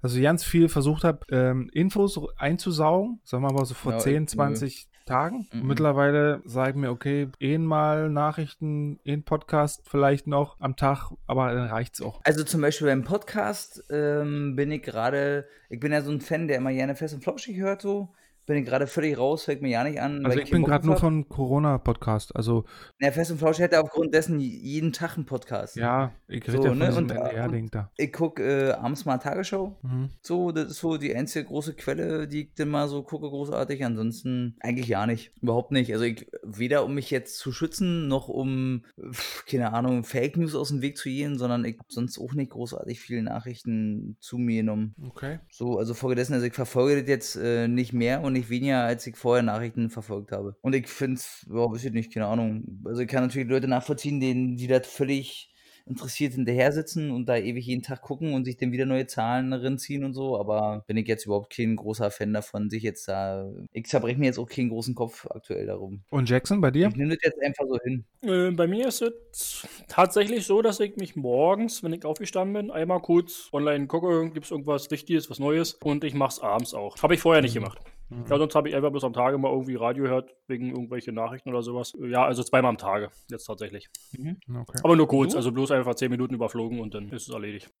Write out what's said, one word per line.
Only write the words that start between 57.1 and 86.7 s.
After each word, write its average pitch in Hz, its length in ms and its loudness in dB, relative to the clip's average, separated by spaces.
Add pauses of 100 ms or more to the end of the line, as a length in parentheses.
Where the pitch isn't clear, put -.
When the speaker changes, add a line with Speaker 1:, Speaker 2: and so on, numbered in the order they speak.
Speaker 2:
und 120 160 -4
da 120 100 2
ewig 117 280 -4
jeden 127 160 -2
Tag 131 200 -10
gucken 147 320 -4
und 131 100 0
sich 127 140 -6
dann 123 160 -2
wieder 131 120 0
neue 131 220 0
Zahlen 127 460 -2
reinziehen 135 500 -4
und 135 100 -6
so, 131 240 -2
aber 107 480 0
bin 110 120 -2
ich 107 100 0
jetzt 110 180 -2
überhaupt 101 300 -2
kein 113 220 0
großer 107 340 -2
Fan 107 220 -4
davon, 104 360 -4
sich 107 140 -4
jetzt 107 240 -6
da, 98 420 -4 (220)
ich 113 140 -8
zerbrech 123 320 0
mir 143 80 2
jetzt 127 120 2
auch 120 120 -8
keinen 123 200 -2
großen 117 260 -4
Kopf 120 340 -6
aktuell 101 360 -8
darum. 98 440 -8
Speaker 1:
Und 131 200 0
Jackson, 127 300 4
bei 143 120 6
dir? 170 180 4
Speaker 2:
Ich 208 80 -4
nehm 143 120 0
das 165 140 0
jetzt 151 180 0
einfach 143 280 -2
so 127 160 0
hin. 127 180 -2 (180)
Speaker 3:
Äh, 185 300 2
bei 170 160 2
mir 226 220 0
ist - 120 -4
es - 640 -6 (220)
tatsächlich 196 580 2
so, 208 160 4
dass 220 180 2
ich 208 180 0
mich 190 180 -8
morgens, 160 680 2
wenn 165 100 -2
ich 165 120 -8
aufgestanden 185 480 -2
bin, 208 180 -4
einmal 170 300 0
kurz 175 520 2
online 143 340 2
gucke, 165 440 2
gibt's 156 200 -8
irgendwas 143 400 -2
Wichtiges, 151 380 0
was 127 100 -12
Neues 156 340 2
und 147 300 0
ich 143 100 -2
mach's 135 260 0
abends 110 340 0
auch. 101 280 -8
Hab 156 100 6
ich 170 100 4
vorher 165 200 8
nicht 117 140 2
Speaker 1:
Mhm. 117 60 0
Speaker 3:
gemacht. - 180 -8 (300)
Speaker 1:
Mhm. 120 200 -10
Speaker 3:
Ja, 143 80 4
sonst 151 180 2
hab 147 120 6
ich 143 80 -2
einfach 143 160 2
bloß 135 120 -4
am 120 100 -2
Tage 127 240 2
mal 135 140 2
irgendwie 131 240 0
Radio 123 300 0
gehört, 131 280 0 (140)
wegen 127 220 -4
irgendwelche 123 420 -6
Nachrichten 113 380 -6
oder 123 120 -2
sowas. 120 380 -6
Ja, 123 260 4
also 127 180 2
zweimal 127 260 6
am 110 80 0
Tage, 101 320 -2 (200)
jetzt 117 160 -12
tatsächlich. 107 440 -12 (280)
Speaker 2:
Mhm. 156 200 -8 (240)
Speaker 1:
Okay. - 220 -8
Speaker 3:
Aber 165 120 8
nur 156 140 8
kurz, 135 220 4
Speaker 2:
Du? 277 60 0
Speaker 3:
also 123 140 2
bloß 131 200 0
einfach 123 240 2
zehn 127 140 0
Minuten 123 240 -2
überflogen 117 460 -4